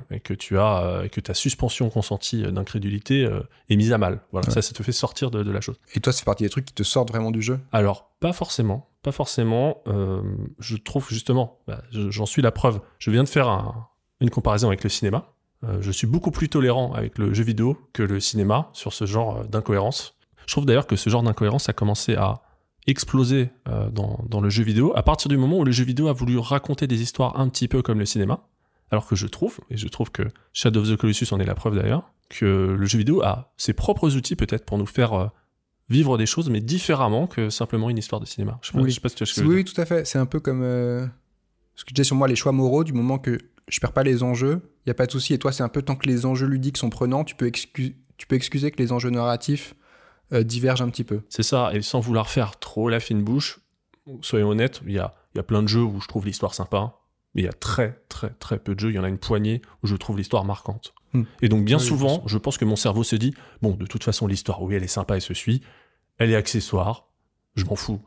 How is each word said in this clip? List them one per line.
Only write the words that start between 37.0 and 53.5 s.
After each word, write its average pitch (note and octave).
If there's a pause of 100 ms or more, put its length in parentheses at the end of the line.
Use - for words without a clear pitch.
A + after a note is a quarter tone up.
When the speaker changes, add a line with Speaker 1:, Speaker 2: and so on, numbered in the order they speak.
Speaker 1:
que A2
simplement A2
une A#2
histoire G#2+
de -
cinéma. G#2
Je -
sais -
pas, C3+
Speaker 2:
Oui. C3
Speaker 1:
je B2
sais -
pas B2
si -
tu -
vois G#2
ce -
que -
je D3
Speaker 2:
Oui, D#3
Speaker 1:
veux F#3
Speaker 2:
oui, G3
Speaker 1:
dire. F#3
Speaker 2:
tout F3
à E3
fait. E3
C'est -
un C3
peu D3+
comme, C3
euh, B2 (680)
ce -
que -
je B2+
disais C#3
sur C3
moi, C3+
les B2+
choix C#3
moraux, C3+
du D#3
moment B2+
que B2 (300)
je -
perds -
pas C3+
les C3
enjeux, C3 (260)
y -
a -
pas B2+
de -
souci, C3+
et B2+
toi, C#3
c'est C3
un A#2
peu C#3+
tant C3+
que C3+
les B2
enjeux C3
ludiques C3+
sont A#2+
prenants, C3
tu -
peux B2
excu-, - (220)
tu -
peux C3+
excuser C#3
que -
les A#2+
enjeux B2
narratifs, A#2+ (600)
euh, A#2
divergent A#2+
un A#2+
petit A#2+
peu. G#2+
Speaker 1:
C'est -
ça, B2
et G#2
sans B2+
vouloir A2+
faire A#2+
trop A2
la A2+
fine G#2
bouche, B2+ (640)